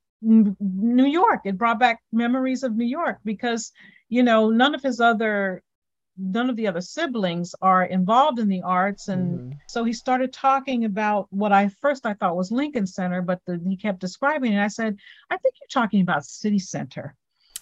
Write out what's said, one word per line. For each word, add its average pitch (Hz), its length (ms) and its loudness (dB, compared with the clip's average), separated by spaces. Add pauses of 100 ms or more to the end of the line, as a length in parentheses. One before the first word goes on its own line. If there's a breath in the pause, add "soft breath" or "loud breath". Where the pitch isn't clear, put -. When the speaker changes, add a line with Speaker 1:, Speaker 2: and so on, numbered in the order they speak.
(220)
Speaker 1:
N-, 220 380 6
New 214 460 2
York. 339 400 2
It 196 120 -4
brought 233 220 0
back 233 220 2 (100)
memories 254 520 0
of 233 120 -2
New 233 100 -2
York 269 380 -4
because, 226 480 -6 (380 soft breath)
you 240 140 2
know, 220 260 4
none 254 260 4
of 294 80 -8
his 247 180 -2
other, 208 600 0 (540)
none 190 320 -2
of 247 80 -4
the 220 100 -2
other 175 140 -4
siblings 185 800 -4
are 185 240 4
involved 233 540 2
in 214 100 0
the 185 120 -2
arts. 185 480 -2
And 180 300 -2
Speaker 2:
Mm-hmm. 127 180 -12 (100)
Speaker 1:
so 233 180 -4
he 233 80 0
started 254 380 -2
talking 262 540 0
about 208 460 -2
what 202 200 0
I 202 160 4 (140)
first 277 240 -2
I 208 80 -2
thought 185 240 -2
was 185 140 -2
Lincoln 262 360 -2
Center, 180 340 -4
but 180 240 -4
the, 175 220 -6
he 190 100 -2
kept 190 220 -4
describing 254 540 -2
it. 202 80 2
I 208 60 0
said, 214 300 -6 (320 loud breath)
"I 370 80 -4
think - 220 0
you're - 220 -2
talking 208 200 2
about 165 240 0
City 208 340 -2
Center." - 560 -10 (460 loud breath)